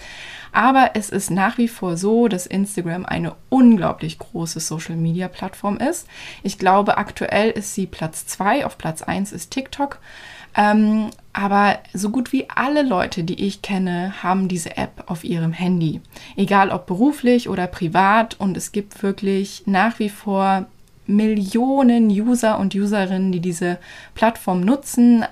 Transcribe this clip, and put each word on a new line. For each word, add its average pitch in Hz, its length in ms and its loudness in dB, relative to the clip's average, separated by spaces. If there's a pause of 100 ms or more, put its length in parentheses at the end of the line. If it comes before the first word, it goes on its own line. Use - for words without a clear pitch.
(520)
Aber 262 400 4
es 214 160 -4
ist - 220 -4
nach 190 260 0
wie 233 100 2
vor 180 300 -4
so, 220 320 2
dass 180 160 -2
Instagram 185 600 -4
eine 165 280 -4 (140)
unglaublich 220 720 4
große 165 420 -8
Social-Media-Plattform 170 1200 -4
ist. 302 280 -4 (360)
Ich 196 160 -6
glaube, 196 400 4
aktuell 202 520 0
ist - 240 -8
sie 190 120 -2
Platz - 400 -10
zwei, 214 400 -2
auf - 100 -8
Platz 160 240 -8
eins 190 320 -4
ist - 180 -14
TikTok. 277 480 -6 (560)
Ähm, 214 540 2 (240)
aber 202 460 2 (160)
so 202 160 -4
gut 247 240 -2
wie 269 160 -4
alle 285 320 0
Leute, 190 420 -2
die 185 220 -4
ich - 160 -6
kenne, 185 600 -4
haben 190 240 0
diese 170 300 -6
App - 300 -8
auf 170 180 -8
ihrem 165 300 -2
Handy. 170 480 0 (340)
Egal 196 340 4
ob - 160 -6
beruflich 247 600 2
oder 185 180 -2
privat. 196 720 2
Und 185 200 -2
es - 140 -10
gibt 202 300 -8
wirklich 196 640 -2
nach 202 340 0
wie 208 120 -2
vor 190 560 0 (400)
Millionen 226 1040 4
User 220 480 2
und 196 160 -2
Userinnen, 196 580 0
die 180 80 -2
diese 175 380 -2 (360)
Plattform - 460 0
nutzen. 240 720 4